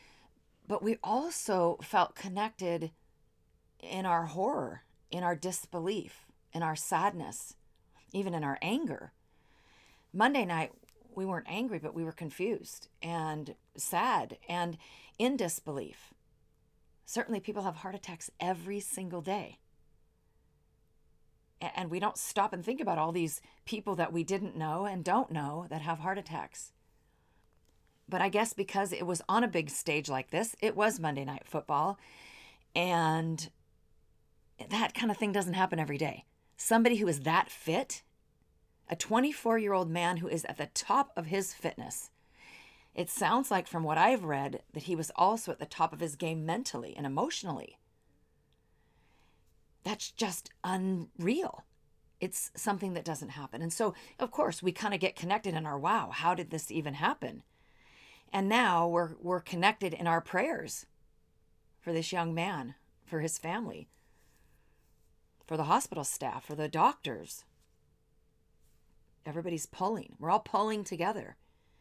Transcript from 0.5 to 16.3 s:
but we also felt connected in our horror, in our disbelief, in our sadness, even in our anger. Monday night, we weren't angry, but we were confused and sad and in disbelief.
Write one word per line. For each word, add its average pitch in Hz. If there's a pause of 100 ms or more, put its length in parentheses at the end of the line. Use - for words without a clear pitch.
but 208
we 226
also 214
felt 175
connected 180 (920)
in 185
our 170
horror, 175 (260)
in 180
our 175
disbelief, 180 (280)
in 165
our 156
sadness, 170 (580)
even 190
in 156
our 139
anger. 208 (1000)
Monday 240
night, 165 (440)
we 190
weren't 180
angry, 214
but 151
we 165
were 160
confused - (140)
and 156 (200)
sad 196 (100)
and 175 (420)
in 254
disbelief. 160 (920)